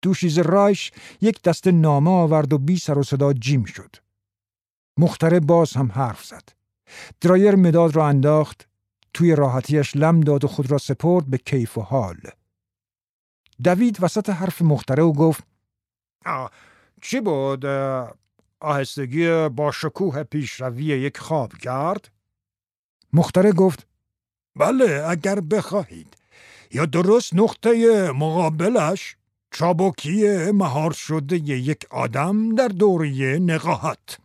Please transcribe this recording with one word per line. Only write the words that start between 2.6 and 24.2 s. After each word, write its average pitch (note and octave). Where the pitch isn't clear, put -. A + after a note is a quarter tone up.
سر D3+
و C#3+
صدا C#3+
جیم B2+
شد. -
مخترع E3
باز E3
هم B2+
حرف A#2+
زد. -
درایر F#3+
مداد E3+
را D#3
انداخت، D3
توی E3+
راحتیش C#3
لم D#3+
داد D3
و D3
خود C3
را D3
سپرد D#3
به C3
کیف B2
و A2+
حال. G2+
دوید G3
وسط G3+
حرف F3+
مخترع D3
و E3
گفت: D3+
«آه، C3
چی -
بود؟ C#3
آه، C3+
آهستگی D3
با C#3+
شکوه D3+
پیشروی C3
یک C#3+
خوابگرد؟» C#3+
مخترع F3+
گفت: F3+